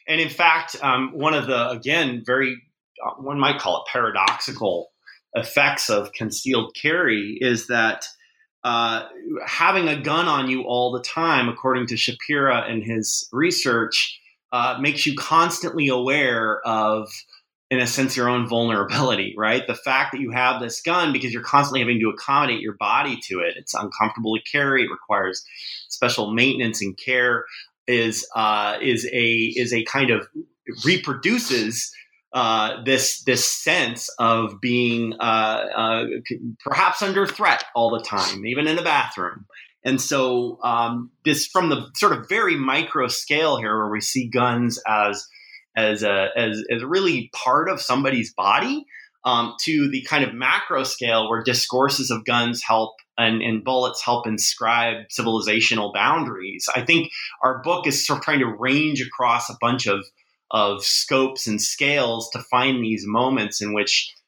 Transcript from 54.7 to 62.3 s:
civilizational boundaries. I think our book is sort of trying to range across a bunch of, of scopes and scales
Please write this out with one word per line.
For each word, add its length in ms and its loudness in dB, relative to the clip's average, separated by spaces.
civilizational 840 0
boundaries. 840 0
I 60 0
think 300 2
our 180 2
book 240 0
is 220 0
sort 120 0
of 60 -12
trying 140 2
to 180 0
range 440 0
across 480 0
a 120 -12
bunch 240 0
of, 180 0
of 340 2
scopes 640 0
and 120 0
scales 720 0